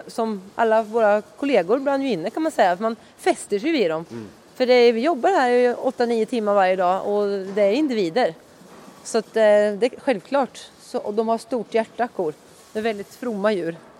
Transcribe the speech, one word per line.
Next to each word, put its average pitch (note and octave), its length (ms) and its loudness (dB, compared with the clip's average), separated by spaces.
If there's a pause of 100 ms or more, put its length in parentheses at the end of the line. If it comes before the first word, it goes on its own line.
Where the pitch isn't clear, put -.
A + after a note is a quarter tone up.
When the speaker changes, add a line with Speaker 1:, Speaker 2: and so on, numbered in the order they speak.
Speaker 1:
som A3 340 -6 (140)
alla A3+ 280 2
våra G#3+ 380 2
kollegor A3+ 580 0
brann C#4 220 -2
ju C4+ 100 -2
inne, E3+ 180 -4
kan D#4+ 140 -6
man D#4+ 80 -2
säga. F#3 240 2
För F3+ 80 -10
man A3+ 120 -2 (220)
fäster - 420 -2
sig C#4 120 -4
vid A3 200 0
dem. D#3+ 200 -6
Speaker 2:
Mm. A2+ 140 -10 (300)
Speaker 1:
För B3+ 100 0
det B3 80 4
är, A#3+ 200 6
vi A3+ 80 -2
jobbar D4 280 0
här D4+ 220 2
i B3 260 2
åtta, - 280 -2
nio A#3 200 0
timmar G#3+ 280 -2
varje F#3+ 220 4
dag F#3 320 0
och G#3 200 0 (280)
det G#3 60 0
är G3+ 120 4
individer. A3 600 0 (680)
Så - 140 -4
att, G#3+ 100 -2
eh, - 60 -20
det G#3 500 4
är B3+ 160 -2
självklart. - 720 -4 (120)
Så, - 180 -10
och G#3+ 140 -8
de A3 140 -2
har A3+ 100 0
stort A3 360 -8
hjärta, A3+ 340 -2
kor. E3 260 -6 (400)
Det G#3+ 60 -6
är A3 40 -8
väldigt G#3 320 -6
fromma A3 380 -4
djur. E3 220 -4 (240)